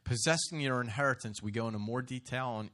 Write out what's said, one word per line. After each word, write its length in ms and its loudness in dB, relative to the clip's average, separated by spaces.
"Possessing 580 2
Your 200 2
Inheritance." 600 0
We 100 -2
go 140 0
into 140 -2
more 240 -2
detail 440 -4
on 260 -4